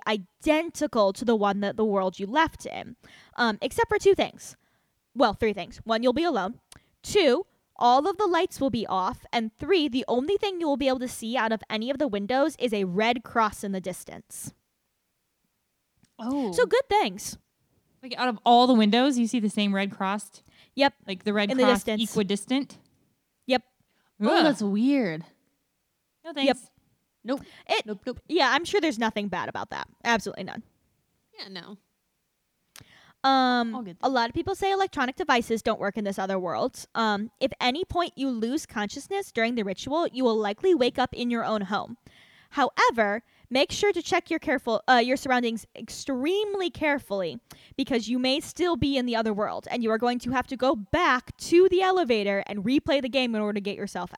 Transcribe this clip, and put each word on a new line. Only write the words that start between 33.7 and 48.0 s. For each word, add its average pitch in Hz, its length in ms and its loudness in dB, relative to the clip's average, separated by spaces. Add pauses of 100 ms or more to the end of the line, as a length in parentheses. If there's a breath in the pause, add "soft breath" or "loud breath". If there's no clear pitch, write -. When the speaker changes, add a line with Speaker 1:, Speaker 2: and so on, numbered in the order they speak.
Speaker 2:
All 254 80 -8
good 185 200 -14
Speaker 1:
a - 40 2
Speaker 2:
then. 269 60 0
Speaker 1:
lot 240 180 2
of - 40 -12
people 349 200 -4
say 381 160 0
electronic 370 460 -2
devices 240 440 0
don't - 200 -2
work 196 160 -4
in 214 80 -4
this 196 140 -6
other 190 200 -2
world. 175 460 -4 (100)
Um, 214 360 -2 (100)
if 262 100 0 (100)
any 262 240 -2
point 349 300 -2
you 269 160 -4
lose 240 360 -4
consciousness 285 640 -6
during 233 240 0
the 220 80 -2
ritual, 269 420 -2
you 247 160 -4
will 233 140 2
likely 220 400 2
wake 247 220 2
up 262 140 0
in 240 180 -6
your 233 140 -2
own 208 180 -2
home. 196 340 -6 (540 soft breath)
However, 233 760 2 (260 soft breath)
make 262 220 0
sure 415 200 2
to 349 80 -4
check - 300 -2
your 320 80 0
careful, 254 500 -2
uh, 247 160 6
your 254 120 2
surroundings 247 580 -2
extremely 359 960 -4
carefully 277 720 -4 (360 loud breath)
because 233 320 -2